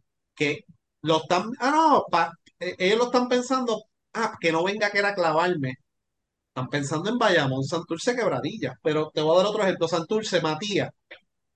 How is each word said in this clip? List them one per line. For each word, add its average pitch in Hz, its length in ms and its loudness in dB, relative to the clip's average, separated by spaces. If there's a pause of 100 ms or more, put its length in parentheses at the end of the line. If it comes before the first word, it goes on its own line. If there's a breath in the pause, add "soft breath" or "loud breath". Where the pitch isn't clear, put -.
(360)
Que 151 300 -2 (360)
lo 160 200 2
están... 185 380 0
Ah, 262 120 0
no, 311 400 4
pa-, 175 200 2 (280)
eh, 180 200 -6
ellos 190 200 2
lo 247 60 4
están 247 220 2
pensando, 247 560 0 (300)
ah, 220 260 -4
que 165 120 2
no 165 120 2
venga 208 280 -2
que 202 80 0
era 202 160 0
clavarme. 165 600 0 (760)
Están 127 200 -6
pensando 156 400 -4
en 240 80 -2
Bayamón, 147 480 2
Santurce, 165 500 -4
Quebradilla. 160 680 -4
Pero 156 300 -2
te 156 80 -2
voy 156 140 4
a - 40 8
dar 190 80 4
otro 214 160 -2
ejemplo. 170 240 0
Santurce, 175 540 -2
Matías. 156 500 -2 (640)